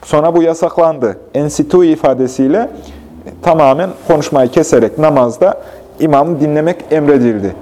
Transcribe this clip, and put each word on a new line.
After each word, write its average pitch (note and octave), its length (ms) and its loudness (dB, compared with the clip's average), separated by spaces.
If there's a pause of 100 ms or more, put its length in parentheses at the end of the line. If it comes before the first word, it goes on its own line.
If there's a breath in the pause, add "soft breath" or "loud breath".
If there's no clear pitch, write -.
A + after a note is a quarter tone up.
Sonra D#3 300 0
bu E3+ 80 4
yasaklandı. D#3+ 720 0 (160)
"Ensitu" D3+ 500 0
ifadesiyle C#3 840 0 (720 loud breath)
tamamen D#3+ 480 2 (180)
konuşmayı C#3+ 420 0
keserek B2+ 480 0
namazda D3+ 640 0 (380 loud breath)
imamı D3+ 400 0
dinlemek D3+ 520 -2
emredildi. B2 720 0